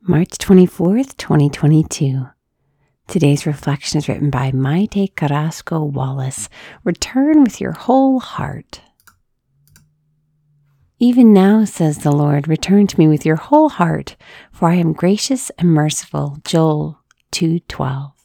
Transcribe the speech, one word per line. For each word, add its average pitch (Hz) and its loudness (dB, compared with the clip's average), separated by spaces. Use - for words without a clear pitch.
March 175 0
twenty-fourth, 185 2
twenty 147 0
twenty-two. 143 0
Today's 143 0
reflection 143 -6
is 143 -4
written 143 -2
by 131 -4
Maite 175 -2
Carrasco 156 -4
Wallace. 135 -6
Return 277 2
with 220 0
your 190 -6
whole 262 2
heart. - -10
"Even 240 6
now," 202 6
says 160 -2
the 147 0
Lord, 147 0
"return 190 2
to - -4
me 160 6
with 151 0
your 156 0
whole 302 2
heart, 160 -4
for - -2
I 175 2
am 165 0
gracious 208 -2
and 170 2
merciful." 147 -4
Joel 156 -2
two 170 -2
twelve. 135 -8